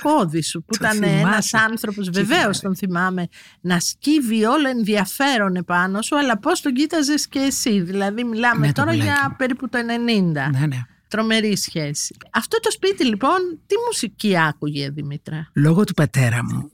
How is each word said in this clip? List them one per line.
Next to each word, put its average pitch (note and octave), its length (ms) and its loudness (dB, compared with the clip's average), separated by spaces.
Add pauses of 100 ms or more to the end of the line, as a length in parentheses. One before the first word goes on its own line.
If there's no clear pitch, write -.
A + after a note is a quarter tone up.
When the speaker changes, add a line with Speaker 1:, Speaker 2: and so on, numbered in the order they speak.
Speaker 1:
πόδι F#3 400 2
σου, E3+ 220 -6
που A3 120 -6
Speaker 2:
Το - 40 -4
Speaker 1:
ήταν A3 160 0
Speaker 2:
θυμάσαι. E3 240 2
Speaker 1:
ένας G3+ 340 2
άνθρωπος, A3 500 0
Speaker 2:
Τι F3+ 60 -4
Speaker 1:
βεβαίως G3+ 480 2
Speaker 2:
θυμάμαι. - 20 -10
Speaker 1:
τον F#3+ 160 -2
θυμάμαι, F#3 500 -2 (340)
να F3 200 0
σκύβει A#3 640 0
όλο C4+ 240 2
ενδιαφέρον G#3+ 880 0
επάνω F#3 460 0
σου, D4 160 0
αλλά B3+ 200 2
πώς D#4 220 0
τον C#4+ 120 -2
κοίταζες D4+ 560 0
και - 100 -6
εσύ, C4 420 0
δηλαδή G3 440 -2
μιλάμε A3+ 420 0
Speaker 2:
Ναι, D3 60 4
το - 80 -2
Speaker 1:
τώρα D4+ 100 0
Speaker 2:
πουλάκι E4 200 2
Speaker 1:
για C#4+ 180 2
Speaker 2:
μου. C4+ 100 -10
Speaker 1:
περίπου B3+ 300 -2
το B3 100 -4
ενενήντα. A3+ 720 0
Speaker 2:
Ναι, C#3 160 2
ναι. C3 160 -2 (260)
Speaker 1:
Τρομερή A3 480 0
σχέση. - 600 -6 (160)
Αυτό D#4+ 280 -2
το A4 100 0
σπίτι G4 340 0
λοιπόν, C4 340 0 (280)
τι - 80 -2 (120)
μουσική G#3+ 520 -2
άκουγε, D3 520 0
Δημήτρα; D3+ 640 -10
Speaker 2:
Λόγω D#3+ 300 4
του F3+ 100 -2
πατέρα A#2+ 500 2
μου B2 280 -6